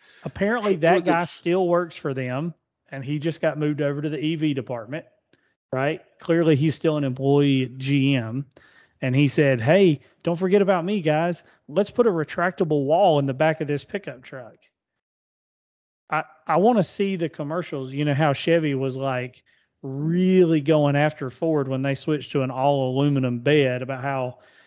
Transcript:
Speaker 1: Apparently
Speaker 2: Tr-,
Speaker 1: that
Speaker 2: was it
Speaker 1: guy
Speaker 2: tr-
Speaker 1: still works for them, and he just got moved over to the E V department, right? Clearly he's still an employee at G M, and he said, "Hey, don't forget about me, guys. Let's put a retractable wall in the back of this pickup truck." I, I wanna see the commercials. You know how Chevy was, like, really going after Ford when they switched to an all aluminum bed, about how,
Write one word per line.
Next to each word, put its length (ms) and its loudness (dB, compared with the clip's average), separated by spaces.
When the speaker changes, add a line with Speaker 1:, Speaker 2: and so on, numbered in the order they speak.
Speaker 1:
Apparently 500 -2
Speaker 2:
Tr-, 60 -4
Speaker 1:
that 140 4
Speaker 2:
was 120 2
it 60 4
Speaker 1:
guy 120 0
Speaker 2:
tr- 40 -6
Speaker 1:
still 400 -2
works 260 0
for 200 -6
them, 380 -6
and 140 -12
he 160 -4
just 200 -4
got 180 0
moved 220 -2
over 220 -2
to 60 -4
the 100 -6
E 160 -2
V 200 0
department, 500 -8
right? 280 -2
Clearly 380 4
he's 180 2
still 220 -2
an 80 -2
employee 600 2
at 120 -12
G 380 2
M, 300 -6
and 120 -2
he 140 4
said, 320 2
"Hey, 400 4
don't 120 -2
forget 260 2
about 220 0
me, 160 -4
guys. 440 -2
Let's 220 -2
put 180 0
a 20 4
retractable 760 -2
wall 340 4
in 60 0
the 80 -2
back 260 0
of 80 -4
this 160 -4
pickup 400 -12
truck." 320 -18
I, 140 -2
I 100 2
wanna 260 4
see 340 -4
the 120 -2
commercials. 640 -8
You 120 -2
know 100 2
how 180 2
Chevy 420 0
was, 220 -2
like, 460 -6
really 760 2
going 360 2
after 340 0
Ford 380 -2
when 140 -4
they 120 -2
switched 380 -4
to 100 0
an 80 -4
all 460 0
aluminum 440 0
bed, 420 2
about 200 -8
how, 360 -6